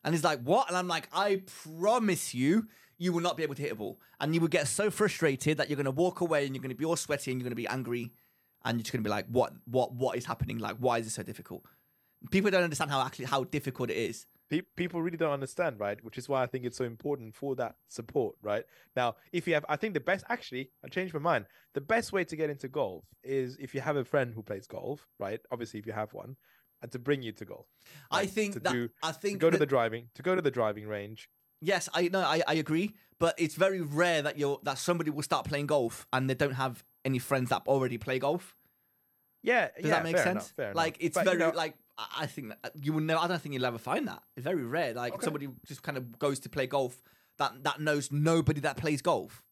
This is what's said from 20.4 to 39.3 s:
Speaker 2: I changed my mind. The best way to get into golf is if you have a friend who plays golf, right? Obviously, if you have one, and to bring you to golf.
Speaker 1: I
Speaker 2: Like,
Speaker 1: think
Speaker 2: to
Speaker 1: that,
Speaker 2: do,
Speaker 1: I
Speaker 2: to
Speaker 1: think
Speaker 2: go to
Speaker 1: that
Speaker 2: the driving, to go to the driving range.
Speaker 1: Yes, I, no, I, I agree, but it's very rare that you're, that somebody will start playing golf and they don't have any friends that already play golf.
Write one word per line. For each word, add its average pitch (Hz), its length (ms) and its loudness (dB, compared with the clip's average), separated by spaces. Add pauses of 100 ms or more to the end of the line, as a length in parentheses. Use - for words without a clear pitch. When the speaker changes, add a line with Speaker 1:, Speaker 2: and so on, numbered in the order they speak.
Speaker 2:
I 139 40 -14
changed 180 260 -4
my 151 60 -2
mind. 143 260 2 (280)
The 139 60 -2
best 226 320 0
way 190 120 2
to 160 120 -8
get 151 140 -2
into 139 180 -8
golf 117 360 -4 (180)
is 131 380 -2
if 131 140 -14
you 135 60 -2
have 151 160 0
a 131 80 0
friend 123 300 0
who 110 80 -10
plays 98 240 -8
golf, - 400 -8 (140)
right? 101 200 -4 (120)
Obviously, 117 280 -8
if 104 60 -12
you 107 60 -8
have 107 200 -4
one, 101 240 -12 (460)
and 123 100 -12
to 127 60 -8
bring 135 240 0
you 113 100 -6
to - 120 -12
golf. - 220 -14 (440)
Speaker 1:
I 180 120 4
Speaker 2:
Like, 190 80 -2
Speaker 1:
think 202 240 0
Speaker 2:
to - 60 -6
Speaker 1:
that, 175 120 2
Speaker 2:
do, 120 160 0 (140)
Speaker 1:
I 160 100 -2
Speaker 2:
to - 60 -10
Speaker 1:
think 202 200 -2
Speaker 2:
go 160 120 8
to 165 60 4
Speaker 1:
that 151 40 4
Speaker 2:
the 147 60 6
driving, 120 480 2
to - 80 -16
go 180 120 2
to 180 80 0
the 143 80 4
driving 107 380 0
range. 107 420 -8 (300)
Speaker 1:
Yes, 175 340 0
I, 175 140 2
no, 185 140 2
I, 165 260 2
I 151 60 2
agree, 165 400 0 (240)
but 165 200 4
it's 156 160 0
very 190 280 2
rare 156 400 4
that 147 160 -2
you're, 143 260 2
that 135 140 -2
somebody 165 320 0
will 147 120 -4
start 139 240 0
playing 143 200 0
golf 139 460 0
and 131 160 2
they 135 60 2
don't 139 200 2
have 131 280 -2 (220)
any 135 140 2
friends 127 320 0
that 92 160 2
already 131 320 4
play 131 200 -2
golf. 147 380 -2 (840)